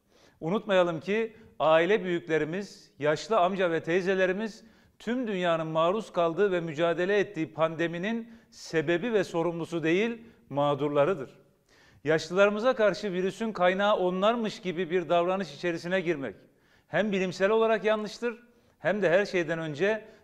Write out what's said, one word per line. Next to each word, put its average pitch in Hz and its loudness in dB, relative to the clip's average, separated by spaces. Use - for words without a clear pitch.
Unutmayalım 175 0
ki 220 -2
aile 170 4
büyüklerimiz, 170 -4
yaşlı 151 0
amca 185 2
ve 160 0
teyzelerimiz 185 0
tüm 240 -4
dünyanın 175 0
maruz 170 0
kaldığı 170 2
ve 175 0
mücadele 170 0
ettiği 165 -4
pandeminin 170 -4
sebebi 170 -2
ve 196 2
sorumlusu 170 -4
değil, 208 0
mağdurlarıdır. 143 0
Yaşlılarımıza 202 2
karşı 202 0
virüsün 190 -4
kaynağı 190 2
onlarmış 196 0
gibi 170 -4
bir 170 -2
davranış 175 0
içerisine 175 -4
girmek 143 -4
hem 196 0
bilimsel 190 0
olarak 220 2
yanlıştır 214 -2
hem 196 -2
de 170 4
her 190 4
şeyden 170 -2
önce 165 -2